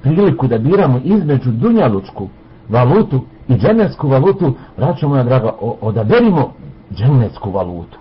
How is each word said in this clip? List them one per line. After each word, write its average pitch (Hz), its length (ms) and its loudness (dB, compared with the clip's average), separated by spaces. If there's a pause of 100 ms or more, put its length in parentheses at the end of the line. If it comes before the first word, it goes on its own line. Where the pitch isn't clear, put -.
priliku 156 460 2
da 113 100 0
biramo 139 460 2
između 147 480 0
dunjalučku 117 760 -2 (400)
valutu 131 520 2 (260)
i 131 60 2
dženevsku 214 540 0
valutu, 151 460 2 (240)
braćo 143 320 -2
moja 135 140 0
draga, 120 280 0 (100)
o-, 113 200 -6
odaberimo 127 720 0 (400)
dženevsku 107 600 0
valutu. 90 500 -6